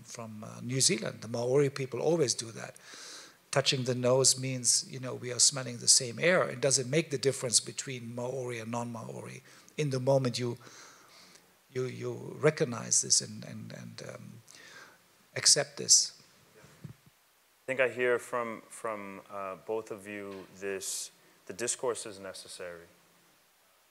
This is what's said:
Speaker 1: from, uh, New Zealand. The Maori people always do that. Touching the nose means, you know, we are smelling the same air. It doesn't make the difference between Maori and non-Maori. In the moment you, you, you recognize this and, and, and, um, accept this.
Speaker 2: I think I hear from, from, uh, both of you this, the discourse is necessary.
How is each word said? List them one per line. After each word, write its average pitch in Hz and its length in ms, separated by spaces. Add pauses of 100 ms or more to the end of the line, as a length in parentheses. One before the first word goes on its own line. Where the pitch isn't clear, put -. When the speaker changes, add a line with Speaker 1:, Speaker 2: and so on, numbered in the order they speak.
Speaker 1:
from, 110 400
uh, 117 180
New 123 180
Zealand. 127 400
The - 80
Maori 127 400
people 131 320
always 151 320
do - 200
that. - 240 (760)
Touching 135 340
the 123 100
nose 127 440
means, 127 500
you 131 120
know, 123 140
we 123 180
are 120 80
smelling 127 380
the 123 100
same 117 320
air. 170 240
It 131 160
doesn't 131 280
make 160 220
the - 80
difference 127 420
between 120 540
Maori 123 460
and 113 100
non-Maori. 120 720 (340)
In 151 140
the 131 100
moment 127 380
you, 120 200 (1120)
you, 127 120
you 120 560
recognize 120 640
this - 180
and, 110 240
and, 110 320
and, - 320
um, - 240 (1040)
accept - 420
this. - 340 (760)
Speaker 2:
I - 840
think 131 80
I 127 80
hear 120 300
from, 117 500
from, 101 540 (100)
uh, 98 220 (120)
both 110 240
of 101 160
you 101 380 (160)
this, 98 500 (360)
the 104 80
discourse 113 500
is 98 160
necessary. 90 640 (1080)